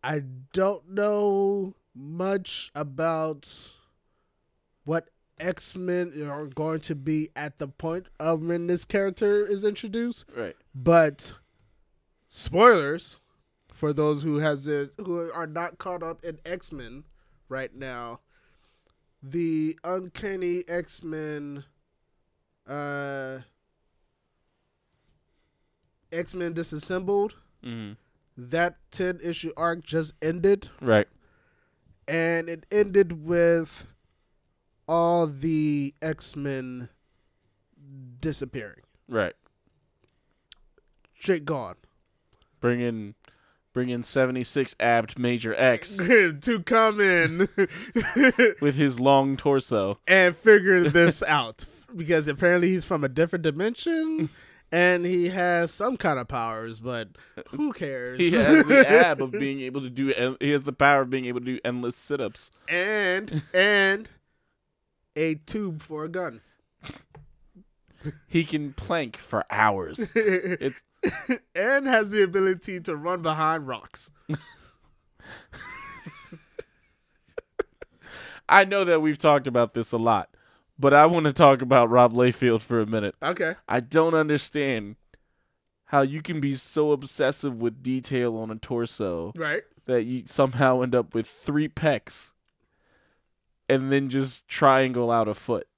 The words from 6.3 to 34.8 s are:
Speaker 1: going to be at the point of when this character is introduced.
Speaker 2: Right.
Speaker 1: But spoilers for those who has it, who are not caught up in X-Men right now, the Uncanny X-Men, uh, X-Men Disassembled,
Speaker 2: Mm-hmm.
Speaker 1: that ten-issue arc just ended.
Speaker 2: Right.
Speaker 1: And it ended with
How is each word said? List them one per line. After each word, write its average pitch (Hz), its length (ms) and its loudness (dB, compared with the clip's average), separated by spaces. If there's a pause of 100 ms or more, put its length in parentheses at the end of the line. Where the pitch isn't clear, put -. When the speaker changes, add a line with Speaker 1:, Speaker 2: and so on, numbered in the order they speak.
Speaker 1:
going 156 340 -6
to 160 160 -8
be 156 400 -4
at 147 220 -12
the 143 100 -8
point 165 400 -10 (100)
of 160 240 -2
when 170 240 -4
this 175 180 -2
character 202 600 0
is 202 160 -4
introduced. 226 640 -6 (120)
Speaker 2:
Right. 104 200 -8 (180)
Speaker 1:
But 156 600 2 (920)
spoilers 170 920 2 (520)
for 151 200 -4
those 151 320 0
who 147 140 -2
has 147 280 -2
it, 143 300 -4
who 175 340 -8
are 165 160 -8
not 170 320 -8
caught 180 240 -10
up 165 220 -12
in 160 200 -12
X-Men 147 600 -14 (440)
right 131 260 -10
now, 120 460 -14 (1000)
the 156 640 -4
Uncanny 185 840 -6
X-Men, 151 1000 -10 (1000)
uh, 139 720 -10 (2750)
X-Men 170 420 -8
Disassembled, 185 800 -4 (280)
Speaker 2:
Mm-hmm. 113 300 -12 (460)
Speaker 1:
that 156 380 -4 (140)
ten-issue 170 680 -8
arc 170 260 -4
just 156 380 -6
ended. 175 480 0 (100)
Speaker 2:
Right. 110 260 4 (1000)
Speaker 1:
And 165 400 -2
it 165 220 -12
ended 190 560 2
with 170 600 0 (1040)